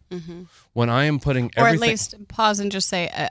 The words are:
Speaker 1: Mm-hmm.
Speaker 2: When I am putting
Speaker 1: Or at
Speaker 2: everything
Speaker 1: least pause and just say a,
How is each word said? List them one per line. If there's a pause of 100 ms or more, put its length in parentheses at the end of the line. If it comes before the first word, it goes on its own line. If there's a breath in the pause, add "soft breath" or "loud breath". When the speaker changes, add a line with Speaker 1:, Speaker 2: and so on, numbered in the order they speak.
(100)
Speaker 1:
Mm-hmm. (320 loud breath)
Speaker 2:
When
I
am
putting (100)
Speaker 1:
Or
at
Speaker 2:
everything
Speaker 1:
least
pause
and
just
say
a,